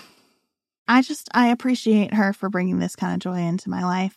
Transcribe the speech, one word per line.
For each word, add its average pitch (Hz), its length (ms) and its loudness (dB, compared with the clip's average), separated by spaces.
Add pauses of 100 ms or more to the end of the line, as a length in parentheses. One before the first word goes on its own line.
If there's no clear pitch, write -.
(880)
I 247 140 6
just, - 320 -8
I 240 140 4
appreciate 233 680 2
her 202 200 2
for 202 160 -6
bringing 180 300 -2
this 180 160 -4
kind 175 180 -4
of 180 60 -4
joy 180 200 -4
into 175 300 -4
my 185 140 -6
life. 185 340 -4